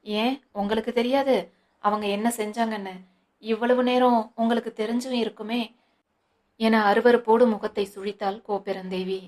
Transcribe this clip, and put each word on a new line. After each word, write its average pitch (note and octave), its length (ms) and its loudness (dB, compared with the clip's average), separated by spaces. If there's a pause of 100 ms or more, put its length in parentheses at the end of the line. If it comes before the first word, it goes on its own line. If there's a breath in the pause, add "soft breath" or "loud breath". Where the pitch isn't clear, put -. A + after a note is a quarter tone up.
ஏன் A3 300 -2 (160)
உங்களுக்கு A3 400 -2
தெரியாது B3+ 440 2 (480 soft breath)
அவங்க G#3 220 0
என்ன G#3 300 0
செஞ்சாங்கன்னு? G#3+ 580 -4 (480)
இவ்வளவு A#3 400 0
நேரம் B3 520 2
உங்களுக்கு A3+ 420 -2
தெரிஞ்சும் A#3+ 440 -4
இருக்குமே" A3 420 -4 (960)
என A3 240 4
அருவருப்போடு A3+ 640 6
முகத்தை G#3+ 400 -2
சுழித்தாள் G3+ 560 -6
கோப்பெருந்தேவி. F#3+ 840 -6